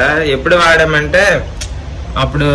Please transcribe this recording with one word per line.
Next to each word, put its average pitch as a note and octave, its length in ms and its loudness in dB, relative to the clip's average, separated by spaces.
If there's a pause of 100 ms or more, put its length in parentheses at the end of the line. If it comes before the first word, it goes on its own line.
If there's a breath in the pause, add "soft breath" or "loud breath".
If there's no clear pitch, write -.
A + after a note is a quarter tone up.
(220)
ఎప్పుడు D#3 340 0
వాడామంటే D#3+ 880 2 (720)
అప్పుడు C3+ 280 -2 (100)